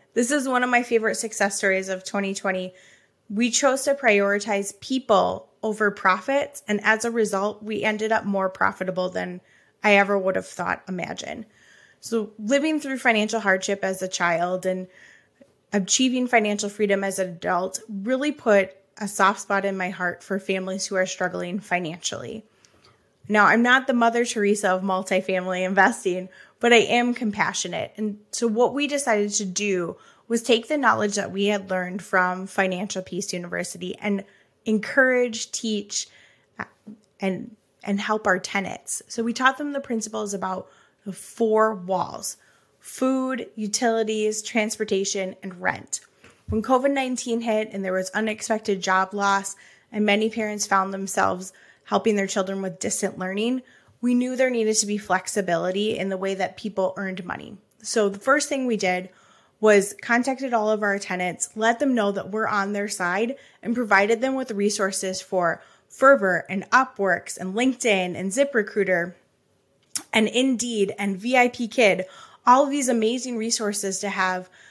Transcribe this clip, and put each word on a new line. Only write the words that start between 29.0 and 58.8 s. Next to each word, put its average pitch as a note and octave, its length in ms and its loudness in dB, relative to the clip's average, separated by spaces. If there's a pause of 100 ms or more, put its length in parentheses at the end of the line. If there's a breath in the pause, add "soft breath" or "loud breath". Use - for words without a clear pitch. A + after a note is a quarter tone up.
to G3+ 140 -2
do F#3 520 -2 (300 soft breath)
was A#3 160 -2
take A#3 240 2
the D4+ 100 0
knowledge A3 380 2
that G3 160 -4
we G3 160 0
had G3 240 -2
learned F#3 320 -4
from F#3 420 0
Financial F#3+ 560 -2
Peace F3+ 320 -8
University F3 640 -8
and G3+ 280 -2 (380 soft breath)
encourage, B3 880 2
teach, G#3 560 -4 (520 soft breath)
uh, - 60 -10 (540)
and, F#3+ 360 -4 (280)
and G3+ 160 -2
help G#3+ 280 -2
our F#3 100 6
tenants. - 720 -6
So - 160 -6
we A#3 100 -2
taught C4 240 2
them D4 160 -6
the C#4 60 -4
principles G#3+ 560 -4
about F#3+ 340 -6 (340 soft breath)
the F#3+ 100 -10
four A3 600 2
walls: F#3 640 -4 (420 soft breath)
food, C4 760 -4
utilities, G#3+ 880 0
transportation, G3+ 1000 -2
and F3+ 180 -12
rent. - 420 -4 (480 soft breath)
When A3 120 0
covid B3+ 300 2
nineteen B3+ 480 -2
hit A3 320 0
and G3 140 -6
there F#3 80 -2
was F#3 160 -2
unexpected G#3+ 720 -2
job F#3+ 320 2
loss G3 420 0 (380 loud breath)
and G#3+ 120 0
many G#3 240 4
parents G#3+ 380 -4
found G3 260 2
themselves F#3+ 600 -2 (320 soft breath)
helping G#3 320 2
their G3 100 0
children G3 340 -2
with F#3 180 -8
distant G3+ 380 -4
learning, G#3 440 -2 (400 soft breath)
we B3 120 2
knew B3 220 0
there B3+ 140 2
needed A3 260 2
to G#3+ 100 0
be G#3 120 -2
flexibility F#3 1000 0
in G3 120 -4
the F#3+ 80 -2
way F#3+ 180 -4
that F#3+ 220 -4
people F#3+ 400 -2
earned F#3+ 280 -6
money. F3+ 320 -10 (240)
So G#3 280 2
the G3 100 -6
first C#4+ 300 2
thing C4 180 -2
we A#3 80 2
did F#3 340 -2 (520 soft breath)